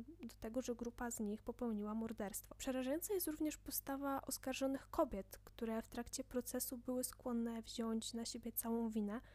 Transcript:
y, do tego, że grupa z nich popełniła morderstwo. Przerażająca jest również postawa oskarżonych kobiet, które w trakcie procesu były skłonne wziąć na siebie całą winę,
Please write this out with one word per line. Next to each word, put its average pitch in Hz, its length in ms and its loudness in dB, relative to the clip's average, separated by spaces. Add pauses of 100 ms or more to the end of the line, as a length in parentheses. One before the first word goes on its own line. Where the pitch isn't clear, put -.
(220)
y, 254 60 -4
do - 120 -12
tego, 226 220 0
że 240 140 0
grupa 240 360 -2
z - 80 -2
nich 214 240 0
popełniła 214 500 0
morderstwo. 220 640 -4
Przerażająca 262 580 0
jest 349 140 4
również 302 300 2
postawa 277 640 0
oskarżonych 269 680 0
kobiet, - 540 2
które 226 380 0
w - 60 -6
trakcie - 360 -4
procesu 247 540 0
były 254 260 2
skłonne 233 580 0
wziąć 226 520 0
na 233 120 -2
siebie 233 260 -4
całą 233 380 2
winę, 220 320 2 (140)